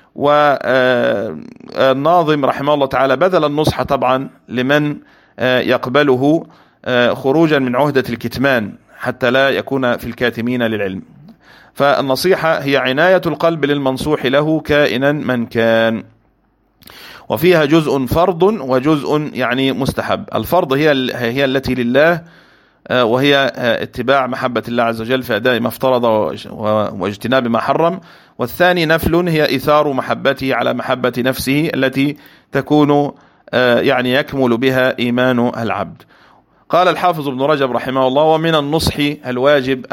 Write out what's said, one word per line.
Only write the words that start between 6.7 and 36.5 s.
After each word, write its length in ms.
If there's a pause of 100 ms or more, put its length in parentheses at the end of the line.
آه، 300
خروجا 440
من 180
عهدة 320
الكتمان 640 (260)
حتى 320
لا 180
يكون 480
في 100
الكاتمين 560
للعلم. 400 (720)
فالنصيحة 840
هي 180
عناية 500
القلب 380
للمنصوح 640
له 340
كائنا 520
من 340
كان. 580 (1200)
وفيها 360
جزء 420
فرض 360
وجزء 880
يعني 400
مستحب. 520 (100)
الفرض 380
هي 200
ال-، 240
هي 280
التي 300
لله، 480 (640)
آه، 160
وهي، 320
آه، 460
اتباع 440
محبة 420
الله 140
عز 180
وجل 220
في 140
أداء 240
ما 80
افترض 360
و، 300 (160)
و، 140 (340)
واجتناب 500
ما 120
حرم. 400 (380)
والثاني 480
نفل، 420
هي 200
إيثار 440
محبته 640
على 200
محبة 440
نفسه 560
التي 420 (360)
تكون، 600 (380)
آه، 300
يعني 340
يكمل 420
بها 420
إيمان 580
العبد. 460 (640)